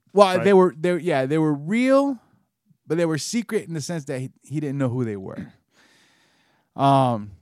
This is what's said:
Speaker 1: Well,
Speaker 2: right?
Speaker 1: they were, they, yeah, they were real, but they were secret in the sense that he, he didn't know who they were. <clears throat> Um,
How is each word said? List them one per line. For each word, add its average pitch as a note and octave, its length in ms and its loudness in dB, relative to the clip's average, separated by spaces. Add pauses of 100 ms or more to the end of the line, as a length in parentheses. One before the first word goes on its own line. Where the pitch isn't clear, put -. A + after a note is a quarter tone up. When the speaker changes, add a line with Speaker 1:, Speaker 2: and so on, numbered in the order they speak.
(140)
Speaker 1:
Well, F#3 240 6
Speaker 2:
right? F#3 60 0
Speaker 1:
they G3+ 100 6
were, F#3 260 6
they, F3 200 -2
yeah, D3 260 0
they D3 120 0
were D#3 160 2
real, B3+ 640 0 (720)
but D#3+ 100 -2
they E3+ 80 2
were D#3+ 120 -2
secret A3 500 -4
in E3 60 -10
the D#3+ 80 -6
sense D#3+ 240 -8
that C3+ 140 -6
he, C3 100 -8 (140)
he D3 160 -8
didn't C#3 180 -6
know C3+ 120 -2
who B2 140 -4
they G#2+ 140 -6
were. F#2+ 340 -14
<clears throat> - 20 -20 (1200)
Um, B2+ 560 0 (100)